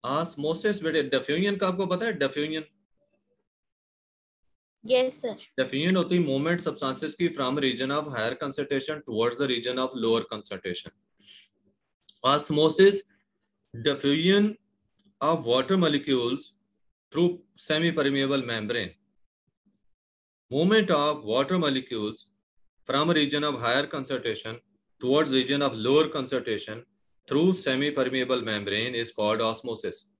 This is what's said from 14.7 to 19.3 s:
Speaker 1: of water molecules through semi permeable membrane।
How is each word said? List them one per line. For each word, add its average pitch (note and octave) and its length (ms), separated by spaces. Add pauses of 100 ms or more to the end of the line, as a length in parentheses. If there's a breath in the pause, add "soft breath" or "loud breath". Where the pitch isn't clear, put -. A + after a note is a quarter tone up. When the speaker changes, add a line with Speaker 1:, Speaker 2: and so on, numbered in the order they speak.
Speaker 1:
of D3 240
water C3 320
molecules C#3 800 (580)
through F3 300 (140)
semi D#3+ 360
permeable C#3 520
membrane। A2 500 (1600)